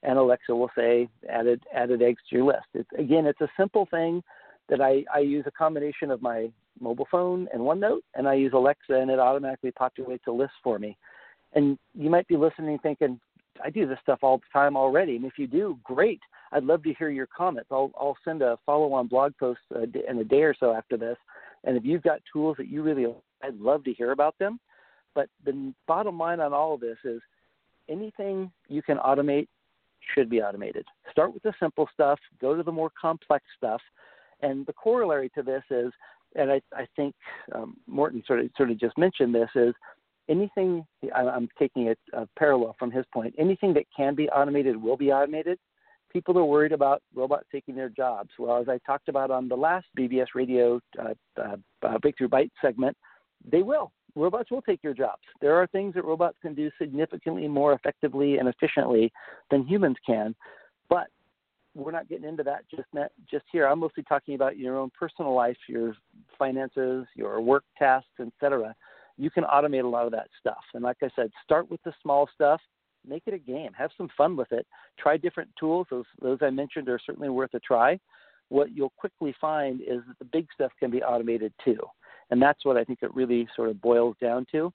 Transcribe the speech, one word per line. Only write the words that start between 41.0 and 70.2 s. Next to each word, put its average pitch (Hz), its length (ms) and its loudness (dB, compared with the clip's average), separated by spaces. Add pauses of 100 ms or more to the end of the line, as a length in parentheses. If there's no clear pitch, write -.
I, 127 80 0
I'm 123 360 -2
taking 123 320 0
a, 117 60 0 (220)
a 113 80 -6 (120)
parallel 127 400 2
from 123 120 -4
his 127 220 -4
point, 113 240 -6
anything 180 380 2
that 147 100 4 (100)
can 143 200 -2
be 151 160 -2
automated 139 500 2
will 117 160 0
be 139 160 2
automated. 156 460 0 (520)
People 180 280 0
are 175 60 6
worried 151 280 4
about 139 300 2 (120)
robots 131 380 -2
taking 139 220 -10
their 131 160 -8
jobs. 113 480 -6
Well, 120 200 0
as 120 80 -2
I 127 200 -2
talked 143 240 -4
about 135 200 -2
on 127 160 -2
the 123 100 -4
last 170 380 0
B 131 120 -2
B 127 140 0
S 127 140 -2
Radio, 123 460 2 (180)
uh, 110 140 -6 (260)
uh, 107 180 -6 (260)
uh, 113 160 0
Breakthrough 135 300 0
Bite 131 220 2 (120)
segment, 131 340 0 (540)
they 165 120 4
will. 254 300 -2 (220)
Robots 185 360 -2
will 254 120 -4
take - 200 -2
your 135 120 -4
jobs. 120 260 -4 (220)
There 143 120 6
are 180 120 6
things 196 280 -4
that 180 120 -4
robots 165 340 0
can 156 140 -10
do 151 160 -4 (100)
significantly 160 680 -4
more 143 280 4
effectively 139 640 0
and 127 100 2
efficiently 120 640 2 (380)
than 139 160 2
humans 165 380 2
can, 110 300 0 (540)
but 175 200 2 (640)
we're 151 180 -10
not 165 160 -8
getting 156 180 -12
into 156 160 -8
that 139 280 -6
just 151 240 -14
net, 143 180 -6 (180)
just 147 220 -6
here. 160 140 4
I'm 147 120 4
mostly 160 260 -4
talking 143 300 -2
about 135 220 0
your 131 220 -4
own 135 200 -6
personal 156 360 -4
life, 123 240 0 (100)
your 117 260 -4 (440)
finances, 131 680 -4 (100)
your 110 260 -6
work 131 220 4 (140)
tasks, 135 300 2 (100)
et 117 220 -10
cetera. 123 340 0 (440)
You 143 120 -2
can 170 140 0
automate 143 400 2
a 123 40 -2
lot 120 180 0
of 117 60 -4
that 110 160 -6 (120)